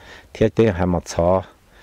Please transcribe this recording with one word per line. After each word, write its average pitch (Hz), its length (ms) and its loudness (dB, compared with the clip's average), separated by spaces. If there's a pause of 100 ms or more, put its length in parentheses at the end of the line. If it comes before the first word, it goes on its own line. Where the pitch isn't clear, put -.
(340)
Thế 110 160 0
thế 110 220 2
hà 90 140 -2
một 87 200 -2
xó. 90 360 0 (420)